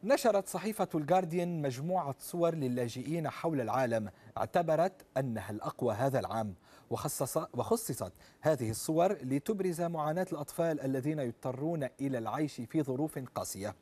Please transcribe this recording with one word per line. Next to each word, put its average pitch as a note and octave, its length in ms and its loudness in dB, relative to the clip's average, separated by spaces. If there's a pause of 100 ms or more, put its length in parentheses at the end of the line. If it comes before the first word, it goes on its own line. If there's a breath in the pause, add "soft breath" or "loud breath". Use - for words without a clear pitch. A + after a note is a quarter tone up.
نشرت G#3+ 440 4
صحيفة F#3+ 460 0
الجارديان F3 680 2
مجموعة C#3+ 560 0
صور E3+ 360 2
للاجئين B2+ 760 -2
حول D#3 320 -2
العالم A2+ 500 0 (280 loud breath)
اعتبرت D#3+ 540 2 (240)
أنها A2+ 340 -4
الأقوى A2+ 440 -2
هذا C3 240 2
العام، G#2 360 -2 (360 loud breath)
وخصص-، C#3+ 640 -2
وخصصت B2 580 -2 (280 loud breath)
هذه B2 300 2
الصور D#3+ 420 2
لتبرز F3 680 0
معاناة E3+ 520 0
الأطفال D#3+ 480 0
الذين C3+ 380 0
يضطرون C3 720 -2 (120)
إلى C3+ 180 0
العيش B2 420 -2
في D3 220 0
ظروف C#3 360 -2
قاسية. G#2 640 -6